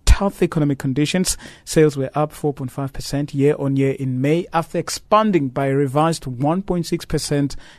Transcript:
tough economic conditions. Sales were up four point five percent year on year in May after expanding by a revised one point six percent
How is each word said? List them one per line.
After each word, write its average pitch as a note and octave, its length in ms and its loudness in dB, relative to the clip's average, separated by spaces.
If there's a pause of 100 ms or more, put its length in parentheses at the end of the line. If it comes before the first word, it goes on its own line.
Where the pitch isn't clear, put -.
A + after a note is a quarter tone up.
tough - 340 4
economic D3+ 380 0
conditions. D3 580 -2 (280)
Sales D3+ 300 4
were C3+ 200 -4
up D3+ 160 0
four - 200 -4
point C3+ 200 -8
five C#3 220 -8
percent C#3+ 420 -6
year C#3 240 4
on C#3 160 0
year C3+ 160 2
in C3 300 -4
May D#3+ 320 0
after E3 260 -2
expanding F#3+ 680 0
by C#3 180 -2
a C3+ 80 2
revised D3 500 0
one C#3+ 380 -2
point F3 240 -2
six E3+ 180 -4
percent C#3+ 500 -2 (240)